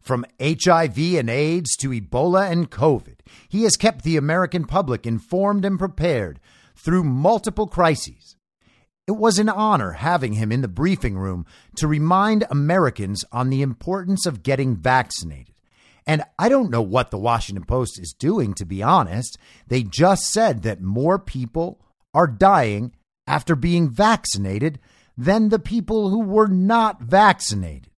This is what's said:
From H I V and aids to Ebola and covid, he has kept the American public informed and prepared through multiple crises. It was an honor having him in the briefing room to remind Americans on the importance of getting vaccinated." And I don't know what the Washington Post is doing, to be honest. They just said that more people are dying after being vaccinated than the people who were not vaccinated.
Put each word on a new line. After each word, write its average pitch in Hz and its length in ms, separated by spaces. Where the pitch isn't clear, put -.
From 123 240
H 156 260
I 165 220
V 160 280
and 117 120
aids 151 480
to 139 140
Ebola 170 600
and 170 180
covid, 135 500
he 214 160
has 202 140
kept 165 240
the 160 160
American 165 480
public 135 400
informed 190 580
and 196 160
prepared 147 600
through 175 300
multiple 170 640
crises. - 680
It 196 60
was 214 260
an 214 80
honor 196 440
having 131 420
him 107 180
in 123 80
the 127 80
briefing 117 500
room 92 280
to 156 100
remind 185 600
Americans 143 840
on 127 180
the 135 120
importance 180 640
of 131 180
getting 131 320
vaccinated." 85 800
And 151 180
I 214 120
don't 262 200
know 117 120
what 110 280
the 107 80
Washington 101 460
Post 123 340
is 87 140
doing, 143 440
to 98 100
be 95 180
honest. 123 540
They 123 180
just 175 460
said 165 340
that 98 180
more 127 360
people 160 640
are 165 140
dying 120 640
after 147 300
being 170 340
vaccinated 131 880
than 202 300
the 214 120
people 214 500
who 214 100
were 214 300
not 208 520
vaccinated. 113 960